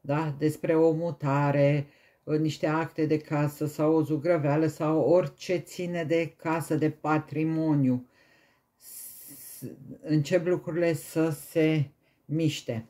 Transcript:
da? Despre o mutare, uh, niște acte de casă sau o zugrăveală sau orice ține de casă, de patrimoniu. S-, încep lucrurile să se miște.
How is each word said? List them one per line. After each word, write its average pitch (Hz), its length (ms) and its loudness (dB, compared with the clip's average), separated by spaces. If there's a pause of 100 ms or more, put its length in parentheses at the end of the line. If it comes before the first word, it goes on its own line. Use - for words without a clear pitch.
da? 147 360 -2
Despre 151 380 0
o 160 160 6
mutare, 143 960 2 (360)
uh, 156 160 -2
niște 156 280 -2
acte 160 380 -2
de 151 120 2
casă 147 480 -2
sau 151 280 0
o 160 100 4
zugrăveală 151 640 0
sau 160 320 0
orice 160 580 2
ține 175 460 -6
de 165 340 -2
casă, 160 380 -4
de 151 140 0
patrimoniu. 151 1160 0 (720)
S-, - 840 -18 (380)
încep 156 440 2
lucrurile 170 480 0
să 160 360 -2
se 156 600 0 (360)
miște. 147 640 -2